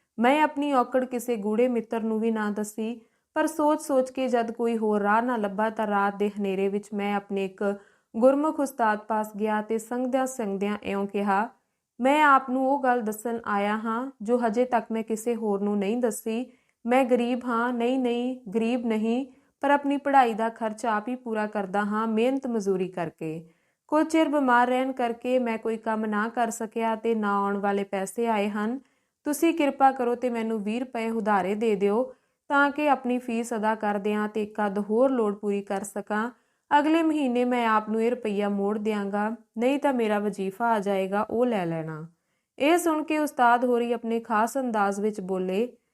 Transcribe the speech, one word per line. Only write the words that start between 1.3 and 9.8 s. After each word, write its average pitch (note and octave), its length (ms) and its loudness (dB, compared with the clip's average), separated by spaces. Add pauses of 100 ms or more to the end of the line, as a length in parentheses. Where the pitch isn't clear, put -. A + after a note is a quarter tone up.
ਗੂੜੇ G#3+ 320 2
ਮਿੱਤਰ A3+ 320 -2
ਨੂੰ A3 200 -2
ਵੀ A3+ 100 0
ਨਾ G#3+ 200 -2
ਦੱਸੀ, A3 500 -6 (340)
ਪਰ D#4 120 2
ਸੋਚ-ਸੋਚ D4+ 640 0
ਕੇ C4 180 -2
ਜਦ A#3 220 0
ਕੋਈ A#3 260 -2
ਹੋਰ G#3+ 260 0
ਰਾਹ G#3 200 4
ਨਾ B3 140 -2
ਲੱਭਾ G3+ 340 -2
ਤਾਂ A3 160 -4
ਰਾਤ G3+ 300 0
ਦੇ G#3 120 0
ਹਨੇਰੇ G3 400 -2
ਵਿੱਚ G#3 260 -4
ਮੈਂ G3+ 200 -2
ਆਪਣੇ G3+ 300 -4
ਇੱਕ G3+ 360 -4 (360)
ਗੁਰਮੁਖ C#4+ 440 4
ਉਸਤਾਦ A3+ 380 0
ਪਾਸ G#3+ 380 -6
ਗਿਆ G#3+ 260 0
ਤੇ A3+ 160 -4
ਸੰਗਦਿਆਂ-ਸੰਗਦਿਆਂ A#3 1040 -4